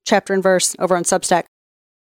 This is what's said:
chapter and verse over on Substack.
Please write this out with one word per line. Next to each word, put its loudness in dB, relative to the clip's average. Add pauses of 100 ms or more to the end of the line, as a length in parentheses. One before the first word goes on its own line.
chapter 0
and -2
verse 0
over 0
on -2
Substack. 0 (640)